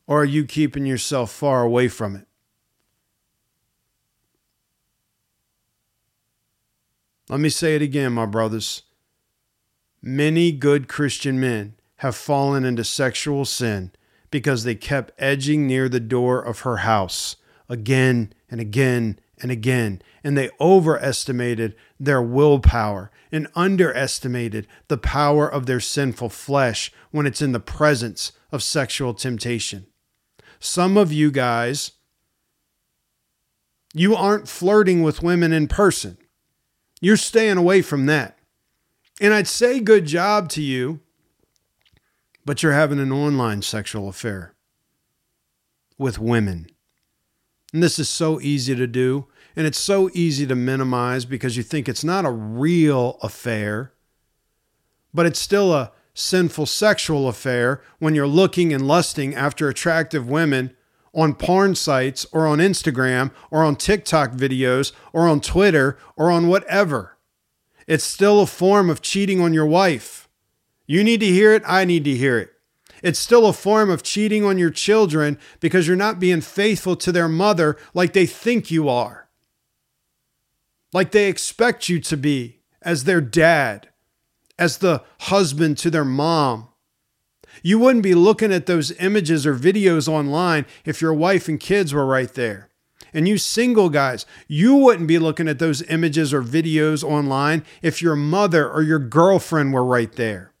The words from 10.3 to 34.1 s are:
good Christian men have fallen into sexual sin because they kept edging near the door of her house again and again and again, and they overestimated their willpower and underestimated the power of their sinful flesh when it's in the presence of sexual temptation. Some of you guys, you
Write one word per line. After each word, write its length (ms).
good 340
Christian 540
men 360
have 180
fallen 500
into 180
sexual 640
sin 460
because 340
they 100
kept 440
edging 480
near 220
the 120
door 420
of 180
her 180
house 580
again 680
and 100
again 580
and 100
again, 520
and 140
they 140
overestimated 1120
their 240
willpower 880
and 240
underestimated 1120
the 100
power 520
of 160
their 140
sinful 480
flesh 640
when 160
it's 160
in 100
the 60
presence 720
of 100
sexual 520
temptation. 720
Some 360
of 160
you 200
guys, 600
you 200